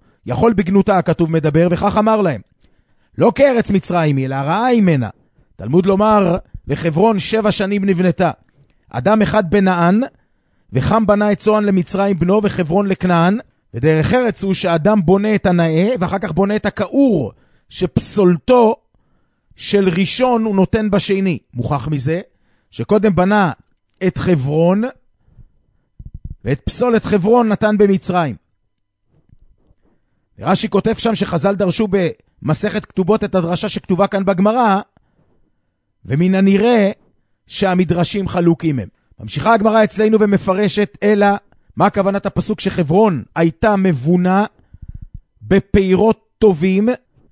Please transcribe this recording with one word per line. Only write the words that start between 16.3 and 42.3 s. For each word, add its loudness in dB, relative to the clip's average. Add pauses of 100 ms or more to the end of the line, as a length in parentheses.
בונה 0
את -6
הכעור, 0 (360)
שפסולתו 0 (800)
של -2
ראשון 0
הוא -4
נותן 0
בשני. -2 (160)
מוכח -6
מזה, -4 (500)
שקודם 0
בנה 2 (540)
את -2
חברון, 0 (1600)
ואת -4
פסולת -2
חברון 2
נתן 0
במצרים. 0 (2000)
ורש"י -2
כותב -2
שם -4
שחז"ל -2
דרשו -2
במסכת -4
כתובות -2
את -4
הדרשה -2
שכתובה -2
כאן -4
בגמרא, 0 (1200)
ומן 0
הנראה 2 (560)
שהמדרשים -2
חלוקים 0
הם. -8 (320)
ממשיכה 0
הגמרא 2
אצלנו 2
ומפרשת, 0
"אלא", 2 (500)
מה 2
כוונת -2
הפסוק -4